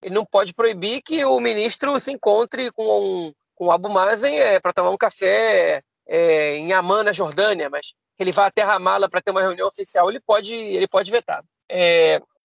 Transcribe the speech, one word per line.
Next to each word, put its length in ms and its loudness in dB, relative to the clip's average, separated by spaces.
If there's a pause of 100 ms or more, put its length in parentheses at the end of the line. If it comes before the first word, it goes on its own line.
Ele 140 -6
não 100 -2
pode 280 0
proibir 500 -2
que 200 -2
o 160 2
ministro 600 -2
se 120 -8
encontre 600 -2
com, 600 -2 (220)
com 120 -8
o 60 4
Abu 180 0
Mazen, 500 0
é, 200 4
pra 140 -4
tomar 160 0
um 80 -2
café, 840 0 (240)
é, 480 2
em 180 -4
Amman, 300 2
na 80 0
Jordânia, 580 -2
mas 240 -10 (220)
que 80 -4
ele 80 -2
vá 160 2
até 160 0
Ramala 440 0
pra 140 -4
ter 80 -6
uma 120 0
reunião 260 -2
oficial, 420 0
ele 100 -6
pode, 360 0
ele 320 -4
pode 240 -2
vetar. 320 -2 (260)
É, 500 4 (260)